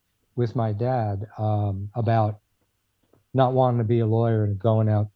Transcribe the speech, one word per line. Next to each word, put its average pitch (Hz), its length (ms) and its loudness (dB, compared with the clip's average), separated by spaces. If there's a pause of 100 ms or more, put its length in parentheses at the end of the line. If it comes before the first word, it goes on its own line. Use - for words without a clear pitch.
(360)
with 120 180 -2
my 113 180 -2
dad, 110 540 -4 (120)
um, 104 580 -2
about 110 420 0 (920)
not 131 200 2
wanting 127 260 2
to 117 60 0
be 117 160 2
a 113 60 0
lawyer 113 380 2
and 101 140 -2
going 110 300 2
out 107 280 0